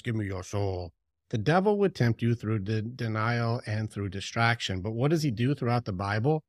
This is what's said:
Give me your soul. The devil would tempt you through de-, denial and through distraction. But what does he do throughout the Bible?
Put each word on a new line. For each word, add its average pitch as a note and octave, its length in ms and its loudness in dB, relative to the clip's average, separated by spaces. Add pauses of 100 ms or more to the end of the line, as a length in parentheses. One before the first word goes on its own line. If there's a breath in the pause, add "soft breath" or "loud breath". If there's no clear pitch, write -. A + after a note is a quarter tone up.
Give A#2+ 140 -4
me A2 100 -2
your F#2+ 160 -6
soul. F#2+ 500 -4 (380)
The B2+ 80 -2
devil F#3 400 4
would G3+ 160 2
tempt A#2+ 280 2
you A#2 120 4
through A2 260 0
de-, G#2+ 220 -2
denial A#2 840 -2
and G#2+ 240 -2
through G2+ 200 -4
distraction. G2 720 0
But G2 120 -4
what A#2 180 2
does D#3+ 120 2
he D#3 80 0
do A#2+ 240 2
throughout A#2+ 300 0
the - 80 -6
Bible? G#2+ 560 0